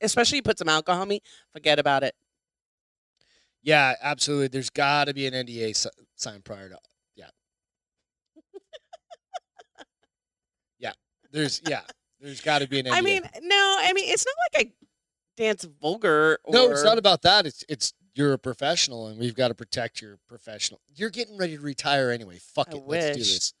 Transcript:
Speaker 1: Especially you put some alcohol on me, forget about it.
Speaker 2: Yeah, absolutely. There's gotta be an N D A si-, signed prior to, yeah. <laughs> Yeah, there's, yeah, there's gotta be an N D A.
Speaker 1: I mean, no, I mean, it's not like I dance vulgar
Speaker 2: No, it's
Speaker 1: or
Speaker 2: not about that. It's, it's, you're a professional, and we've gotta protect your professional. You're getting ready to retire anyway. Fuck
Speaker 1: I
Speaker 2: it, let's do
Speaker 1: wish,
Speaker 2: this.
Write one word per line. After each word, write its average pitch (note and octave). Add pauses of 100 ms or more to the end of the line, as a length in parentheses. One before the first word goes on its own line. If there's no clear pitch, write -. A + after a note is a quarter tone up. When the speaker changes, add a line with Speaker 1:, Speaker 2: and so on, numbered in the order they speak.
Speaker 1:
Especially A#3+
you B3+
put G#3+
some E3
alcohol D#3+
on G3
me, G3+ (300)
forget D3
about C#3
it. - (1500)
Speaker 2:
Yeah, C#3+
absolutely. C#3+
There's B2+
gotta C#3+
be C#3
an C3
N B2+
D A#2
A A2
si-, - (240)
signed G#2
prior G2
to, F#2 (380)
yeah. F2+ (1080)
<laughs> D#4+ (2500)
Yeah, A#2 (380)
there's, D3+
yeah, B2+ (380)
there's C#3
gotta D3
be C3+
an B2+
N -
D E4+
A. -
Speaker 1:
I F#4
mean, F#4+ (200)
no, G4
I F#4
mean, G4
it's -
not C5+ (240)
like A#3+
I - (640)
dance G#3+ (160)
vulgar D#3 (100)
Speaker 2:
No, B3
it's C#3+
Speaker 1:
or -
Speaker 2:
not A3
about F#3+
that. F#3+
It's, -
it's, - (220)
you're C#3
a C3
professional, C3
and G#2+
we've A#2+
gotta B2
protect A2+
your G#2
professional. - (140)
You're G3
getting G#3+
ready E3+
to C#3+
retire C#3
anyway. G2+
Fuck -
Speaker 1:
I D3
Speaker 2:
it, C#3
let's D3+
do A#2+
Speaker 1:
wish, G#2
Speaker 2:
this. -